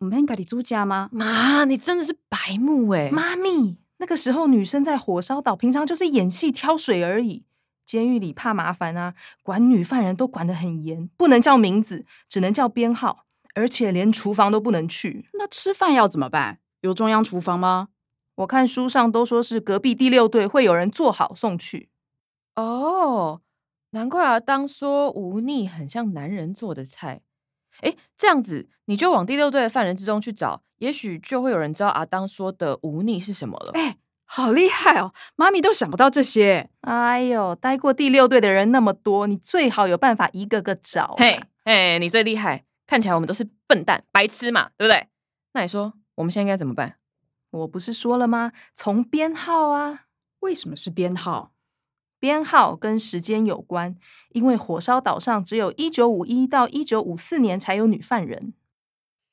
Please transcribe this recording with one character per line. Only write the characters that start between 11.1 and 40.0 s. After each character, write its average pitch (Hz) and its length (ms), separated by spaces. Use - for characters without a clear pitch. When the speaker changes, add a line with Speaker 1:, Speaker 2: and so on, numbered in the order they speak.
Speaker 3:
不 349 120
能 240 120
叫 277 160
名 208 260
字， 185 220
只 196 120
能 185 120
叫 247 160
编 233 260
号， - 320
而 226 140
且 208 240
连 190 180
厨 214 240
房 202 160
都 214 100
不 226 100
能 165 180
去。 165 460
Speaker 1:
那 403 120
吃 - 260
饭 359 220
要 220 140
怎 170 100
么 131 100
办？ 131 300
有 185 140
中 220 160
央 220 120
厨 185 180
房 175 180
吗？ 185 300
Speaker 3:
我 190 100
看 262 200
书 254 220
上 233 240
都 233 120
说 240 180
是 226 180
隔 220 180
壁 247 160
第 262 140
六 247 180
队 220 200
会 262 180
有 180 100
人 175 160
做 - 220
好 - 220
送 180 240
去。 - 320
Speaker 2:
哦， 233 840
难 220 180
怪 339 180
阿 240 120
当 269 280
说 285 460
无 196 280
腻 254 260
很 160 220
像 226 240
男 151 180
人 180 220
做 196 220
的 135 100
菜。 135 380
诶， - 160
这 415 120
样 294 140
子， 170 260
你 202 100
就 339 140
往 208 140
第 254 120
六 285 140
队 269 120
的 226 80
犯 226 160
人 185 100
之 190 80
中 214 160
去 220 120
找， 135 300
也 254 140
许 190 260
就 247 220
会 254 100
有 214 60
人 151 160
知 156 100
道 202 60
阿 165 160
当 190 220
说 190 260
的 151 300
无 156 200
腻 214 160
是 196 140
什 143 160
么 - 120
了。 - 140
Speaker 1:
哎， 302 220
好 254 280
厉 359 160
害 302 320
哦， 190 120
妈 349 160
咪 381 100
都 403 120
想 175 180
不 185 60
到 262 140
这 277 120
些。 202 460
Speaker 3:
哎 240 420
呦， 214 300
待 262 220
过 269 160
第 277 160
六 262 200
队 254 120
的 208 100
人 196 200
那 254 100
么 208 120
多， 202 340
你 202 100
最 302 340
好 202 180
有 175 80
办 240 180